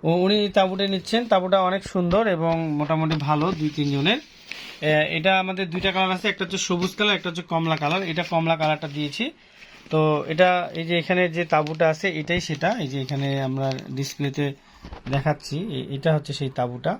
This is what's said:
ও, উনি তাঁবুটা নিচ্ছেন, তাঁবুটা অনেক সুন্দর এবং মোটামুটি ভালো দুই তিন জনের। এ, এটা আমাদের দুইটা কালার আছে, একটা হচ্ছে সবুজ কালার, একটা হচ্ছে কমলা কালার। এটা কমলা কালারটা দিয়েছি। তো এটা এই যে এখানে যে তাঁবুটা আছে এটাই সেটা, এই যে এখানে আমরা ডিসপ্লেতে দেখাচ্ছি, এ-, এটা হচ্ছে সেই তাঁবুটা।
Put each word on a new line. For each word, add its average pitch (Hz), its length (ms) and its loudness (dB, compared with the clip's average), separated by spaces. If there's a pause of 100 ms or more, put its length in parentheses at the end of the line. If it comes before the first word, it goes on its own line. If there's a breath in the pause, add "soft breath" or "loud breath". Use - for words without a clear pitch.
ও, 160 80 2 (140)
উনি 208 120 4 (200)
তাঁবুটা 190 360 2
নিচ্ছেন, 208 280 0 (100)
তাঁবুটা 185 260 4 (120)
অনেক 190 120 -2 (120)
সুন্দর 185 300 2 (120)
এবং 165 180 2 (260)
মোটামুটি 156 360 2 (120)
ভালো 151 180 2 (140)
দুই 151 180 0
তিন 143 180 0
জনের। 180 240 2
এ, - 720 -6 (260)
এটা 175 140 2 (120)
আমাদের 190 300 -4
দুইটা 185 220 0
কালার 185 220 2
আছে, 208 120 -4
একটা 196 140 -4
হচ্ছে 180 240 -4
সবুজ 180 300 0
কালার, 208 200 2
একটা 165 120 -6
হচ্ছে 170 220 -8
কমলা 165 300 0
কালার। 160 200 0 (100)
এটা 165 200 -2
কমলা 165 300 2
কালারটা 156 360 0
দিয়েছি। 147 260 -4 (680 loud breath)
তো 156 100 2 (340)
এটা 180 160 6 (300)
এই 165 100 -4
যে 175 120 2
এখানে 180 220 2 (120)
যে 175 80 0 (100)
তাঁবুটা 156 400 2
আছে 160 140 -4 (140)
এটাই 175 260 -2
সেটা, 160 220 0 (140)
এই 135 80 -4
যে 139 140 -4
এখানে 139 220 -2 (200)
আমরা 135 200 -2 (300)
ডিসপ্লেতে 139 480 -4 (680 loud breath)
দেখাচ্ছি, 139 420 -2 (220)
এ-, 123 180 -6
এটা 139 200 -2
হচ্ছে 151 240 -4
সেই 131 200 -4
তাঁবুটা। 123 400 -2